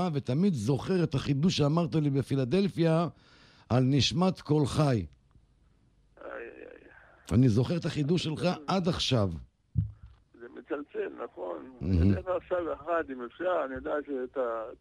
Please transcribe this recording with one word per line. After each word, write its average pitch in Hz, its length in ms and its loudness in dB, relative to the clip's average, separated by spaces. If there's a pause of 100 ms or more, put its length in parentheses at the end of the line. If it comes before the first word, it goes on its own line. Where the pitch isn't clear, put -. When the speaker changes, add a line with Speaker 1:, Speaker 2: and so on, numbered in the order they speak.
(140)
Speaker 1:
ותמיד 151 400 2
זוכר 135 500 2
את 151 100 -2
החידוש 143 420 2
שאמרת 147 380 2
לי 147 160 2
בפילדלפיה 160 960 2 (600)
על 123 180 4
נשמת 147 540 2
כל 151 260 2
חי. - 160 0
Speaker 2:
איי, 123 220 2 (1300)
איי, 120 100 -12
איי. - 480 -18 (440)
Speaker 1:
אני 127 160 6
זוכר 120 280 2
את 170 80 -6
החידוש 151 400 0
שלך 160 240 -2 (180)
עד 185 220 0
עכשיו. 117 400 0 (1120)
Speaker 2:
זה 117 140 -16
מצלצל, 151 540 -8 (160)
נכון? 175 460 -12 (100)
Speaker 1:
מהמם. 92 320 2
Speaker 2:
זה 190 80 0 (160)
עכשיו 170 360 -4
אחד, 156 400 -4
אם 127 100 -10
אפשר, 165 420 -4
אני 131 100 -8
יודע 143 200 -6 (120)
שאתה 127 560 -4 (180)